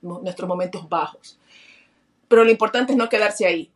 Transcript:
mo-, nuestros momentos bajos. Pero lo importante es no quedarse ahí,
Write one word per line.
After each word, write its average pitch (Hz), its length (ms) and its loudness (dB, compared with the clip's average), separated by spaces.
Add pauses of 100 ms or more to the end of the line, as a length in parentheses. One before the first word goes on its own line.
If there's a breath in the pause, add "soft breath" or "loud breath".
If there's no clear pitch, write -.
mo-, 175 200 -12
nuestros 180 260 -10
momentos 180 400 -6
bajos. - 500 -8 (920 soft breath)
Pero 226 160 8
lo 226 60 6
importante 247 420 0
es 269 40 2
no 226 120 0
quedarse 208 360 0
ahí, 170 300 -2